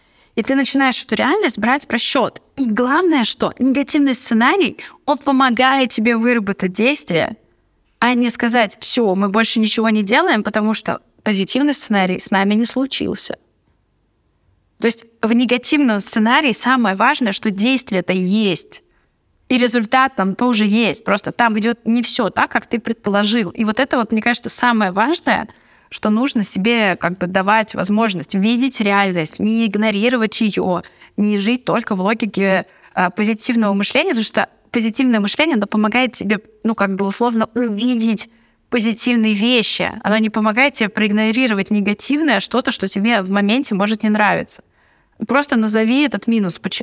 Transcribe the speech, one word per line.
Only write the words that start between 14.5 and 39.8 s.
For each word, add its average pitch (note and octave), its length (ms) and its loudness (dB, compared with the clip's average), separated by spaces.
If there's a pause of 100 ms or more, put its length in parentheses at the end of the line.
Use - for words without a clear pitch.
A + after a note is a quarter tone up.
То A3 60 0
есть - 200 -2 (160)
в A3+ 100 0
негативном A#3+ 680 2
сценарии A#3+ 520 2
самое A#3+ 420 0
важное, A3+ 380 2
что - 180 -2
действие-то G3 640 -2
есть. F#3+ 680 -2 (680)
И B3+ 100 2
результат B3 560 2
там F#3+ 200 0
тоже A#3 320 2
есть. G#3 380 0
Просто - 280 -2
там A3+ 260 0
идет A#3 260 0
не A#3 180 0
все A3 280 -2
так, - 200 0
как - 160 -4
ты A#3+ 120 -2
предположил. G#3 720 0
И - 140 -4
вот G#3+ 160 0
это A#3 180 0
вот, A3+ 140 -2
мне A3 100 2
кажется, A#3 280 -2
самое A3 420 2
важное, A#3+ 560 0 (420)
что - 200 -4
нужно A3+ 340 0
себе G#3 520 0
как F3 220 -4
бы F3+ 80 -2
давать G3 480 0
возможность G3+ 600 -2
видеть A#3 460 0
реальность, G3 600 0
не A3+ 260 0
игнорировать G#3+ 760 0
ее, F#3 420 0 (340)
не G#3 220 2
жить A#3 260 -2
только G#3+ 320 -2
в F#3 60 -4
логике, G3 640 0 (280)
а, F3+ 160 0
позитивного G#3+ 640 0
мышления, C4 360 0
потому A3+ 140 0
что - 240 -2 (220)
позитивное A3+ 500 0
мышление, D4 360 0
оно G3+ 100 0
помогает G#3+ 460 0
тебе, G3+ 260 -2 (240)
ну, A3 120 0
как G3 200 -2
бы G3 120 -2
условно A3+ 480 -2
увидеть A3+ 760 -2 (420)
позитивные A3+ 640 0
вещи. G#3+ 560 0 (140)